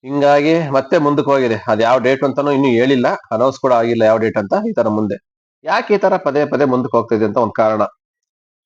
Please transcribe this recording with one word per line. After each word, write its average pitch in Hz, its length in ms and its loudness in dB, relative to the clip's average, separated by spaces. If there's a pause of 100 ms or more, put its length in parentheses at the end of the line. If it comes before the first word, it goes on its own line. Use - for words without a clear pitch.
ಹಿಂಗಾಗಿ 143 500 2 (140)
ಮತ್ತೆ 135 300 0
ಮುಂದಕ್ಕೆ 143 320 0
ಹೋಗಿದೆ, 127 260 2 (120)
ಅದ್ 110 140 0
ಯಾವ 123 160 4
ಡೇಟ್ 131 260 0
ಅಂತಾನೂ 139 260 -2
ಇನ್ನೂ 139 180 0
ಹೇಳಿಲ್ಲ, 127 400 2 (220)
ಅನೌನ್ಸ್ 127 280 -2
ಕೂಡ 131 140 0
ಆಗಿಲ್ಲ 117 300 0
ಯಾವ 110 160 4
ಡೇಟ್ 110 200 -2
ಅಂತ. 101 140 -4 (160)
ಈ 220 40 -6
ತರ 113 160 -2
ಮುಂದೆ 107 280 -2 (480)
ಯಾಕೆ 208 300 -2
ಈ 196 40 0
ತರ 190 180 2
ಪದೇ 147 300 0
ಪದೇ 143 180 -2
ಮುಂದಕ್ಕೆ 123 320 -2
ಹೋಗ್ತಿದೆ 110 280 0
ಅಂತ 107 120 -2
ಒಂದ್ 113 200 -2
ಕಾರಣ. 110 260 0 (840)